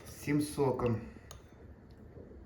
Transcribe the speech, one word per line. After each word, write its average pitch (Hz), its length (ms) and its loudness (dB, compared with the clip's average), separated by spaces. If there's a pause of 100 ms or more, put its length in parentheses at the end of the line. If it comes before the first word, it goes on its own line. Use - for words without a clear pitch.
з - 20 -14
цим 147 320 2
соком. 123 540 4 (1500)